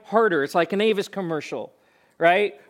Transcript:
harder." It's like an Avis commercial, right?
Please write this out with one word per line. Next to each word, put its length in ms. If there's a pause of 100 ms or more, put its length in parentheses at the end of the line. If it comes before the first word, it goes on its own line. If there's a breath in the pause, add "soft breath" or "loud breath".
harder." 400
It's 120
like 180
an 80
Avis 260
commercial, 680 (460 soft breath)
right? 400 (100)